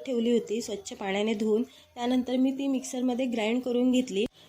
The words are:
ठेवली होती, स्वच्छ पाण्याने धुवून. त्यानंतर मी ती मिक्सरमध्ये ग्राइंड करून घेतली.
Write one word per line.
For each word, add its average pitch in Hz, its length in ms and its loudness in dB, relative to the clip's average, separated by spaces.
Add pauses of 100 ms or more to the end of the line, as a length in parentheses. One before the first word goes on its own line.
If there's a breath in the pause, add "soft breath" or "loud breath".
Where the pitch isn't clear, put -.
ठेवली 240 240 0
होती, 233 320 2
स्वच्छ 202 300 -8
पाण्याने 208 420 -2
धुवून. 220 280 2
त्यानंतर 254 720 -2
मी 262 140 4
ती 269 160 -4
मिक्सरमध्ये 254 600 -2
ग्राइंड 233 360 0
करून 247 300 2
घेतली. 240 320 2 (240 loud breath)